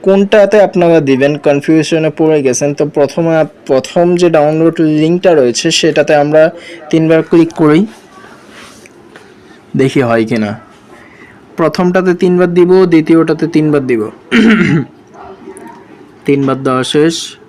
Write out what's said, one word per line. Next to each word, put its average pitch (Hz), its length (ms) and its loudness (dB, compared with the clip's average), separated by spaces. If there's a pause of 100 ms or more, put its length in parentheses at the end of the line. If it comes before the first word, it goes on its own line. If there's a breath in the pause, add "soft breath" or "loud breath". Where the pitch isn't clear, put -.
কোনটাতে 202 600 2
আপনারা 175 380 2
দিবেন 139 380 0
কনফিউশনে 156 720 0
পড়ে 156 340 0
গেছেন। 135 300 -2
তো 147 120 -4
প্রথমে 160 520 -2
আপ-, 156 100 0 (180)
প্রথম 175 500 0
যে 175 140 2
ডাউনলোড 160 500 2
লিঙ্কটা 160 540 0
রয়েছে 135 380 0
সেটাতে 156 440 0
আমরা 151 360 2 (380 loud breath)
তিনবার 160 340 2
ক্লিক 165 280 2
করি, 160 340 2 (1900 loud breath)
দেখি 135 240 0
হয় 117 240 0
কি 117 120 -4
না। 107 220 -6 (1000 loud breath)
প্রথমটাতে 180 560 -2
তিনবার 180 400 0
দিব, 180 320 4
দ্বিতীয়টাতে 160 640 0
তিনবার 151 400 -2
দিব। 110 220 -4 (220)
<clears throat> 180 520 2 (1400)
তিনবার 135 380 -2
দেওয়া 131 200 -2
শেষ। 156 520 -2 (120)